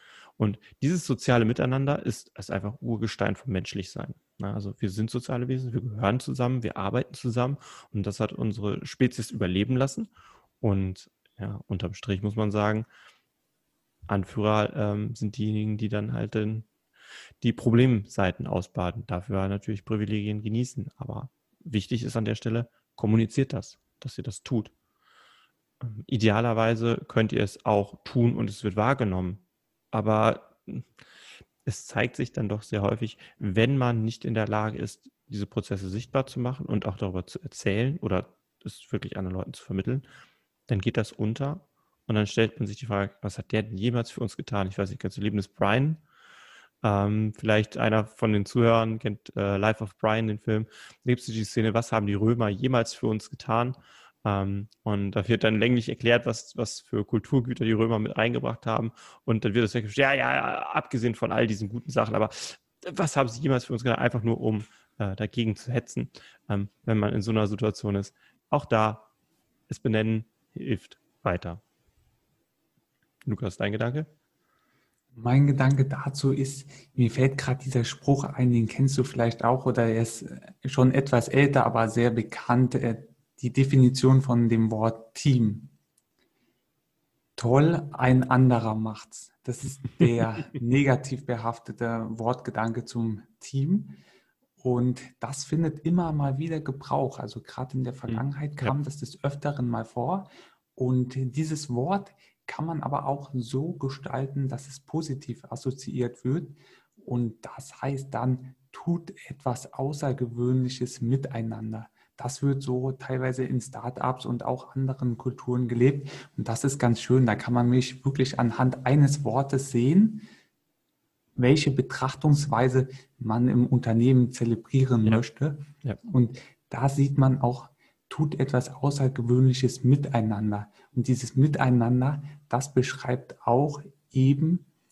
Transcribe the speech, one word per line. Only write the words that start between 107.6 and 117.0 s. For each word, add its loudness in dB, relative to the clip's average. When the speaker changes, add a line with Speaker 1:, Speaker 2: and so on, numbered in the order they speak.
Speaker 2:
heißt -6
dann, -2
tut -4
etwas -6
Außergewöhnliches -2
miteinander. -4
Das -8
wird 0
so -2
teilweise -4
in -2
Startups -6
und -4
auch -6
anderen -2
Kulturen -2
gelebt. 4
Und -2
das -2
ist 0
ganz 4